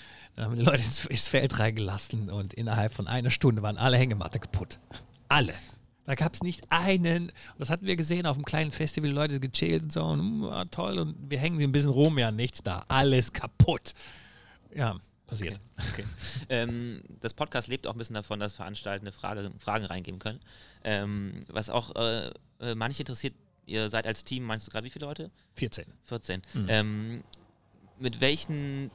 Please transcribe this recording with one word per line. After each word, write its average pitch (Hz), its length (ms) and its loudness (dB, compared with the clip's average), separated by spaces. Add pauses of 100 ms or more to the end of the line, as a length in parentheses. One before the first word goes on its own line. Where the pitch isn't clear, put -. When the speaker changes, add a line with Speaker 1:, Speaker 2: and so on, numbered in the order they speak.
(360)
Speaker 1:
dann 113 100 -4
haben 110 60 0
wir 117 80 0
die 120 100 6
Leute 131 140 4
ins, 117 220 0
ins - 220 0
Feld 127 300 4
reingelassen 107 720 0
und 101 240 -4
innerhalb 107 400 2
von - 140 -4
einer 123 240 2
Stunde 110 320 6
waren 104 140 0
alle 127 200 6
Hängematte 107 400 2
kaputt. - 400 -4 (500)
Alle. 139 280 6 (480)
Da 143 100 -2
gab's 160 300 0
nicht - 280 -4
einen, 175 580 4
und - 40 -16 (240)
das 123 140 -4
hatten 180 160 -2
wir 185 80 2
gesehen 170 320 0
auf 139 80 2
einem 143 100 -4
kleinen 156 240 0
Festival, 151 400 -2
die 139 60 0
Leute 143 240 0
gechillt 160 420 0
und 156 100 -6
so, 160 120 0
und, 156 160 2
hm, 214 240 0
ah, - 220 -4
toll, 185 340 -4
und 156 160 -2 (160)
wir 131 80 -2
hängen 160 180 0
sie 147 60 2
ein 139 80 4
bisschen 143 180 4
rum, 143 300 6
ja, 113 120 4
nichts 117 300 -2
da, 90 280 -4
alles 131 440 6
kaputt. - 640 4 (760)
Ja, 113 240 0 (300)
passiert. 98 320 -8 (180)
Speaker 2:
Okay, - 260 -6
okay. - 20 -10 (220)
<laughs> - 220 -8
Ähm, 120 520 -2 (180)
das 113 140 -4
Podcast 139 340 -4
lebt 127 200 -6
auch - 40 -4
ein 113 60 -8
bisschen 117 160 -8
davon, 104 260 -4
dass 104 140 -2
Veranstaltende 101 580 -6
Frage, 101 480 -6
Fragen 107 240 -2
reingeben 92 340 -6
können. 107 220 -6 (460)
Ähm, 101 640 -2
was 110 200 -6
auch, - 280 -2
äh, 113 340 -2 (300)
äh, 120 140 -4
manche 113 260 -2
interessiert, 127 320 -6 (320)
ihr 110 240 -2
seid 113 180 -2
als 110 160 -4
Team, 127 200 -6
meinst 110 240 -4
du - 40 -14
gerade 113 140 -6
wie 131 40 -10
viele 147 160 -12
Leute? 156 240 -10 (260)
Speaker 1:
Vierzehn. - 320 -4 (160)
Speaker 2:
Vierzehn. 95 380 -6 (120)
Speaker 1:
Mhm. 107 160 0
Speaker 2:
Ähm, 107 540 0 (760)
mit 127 220 -2
welchen 139 720 0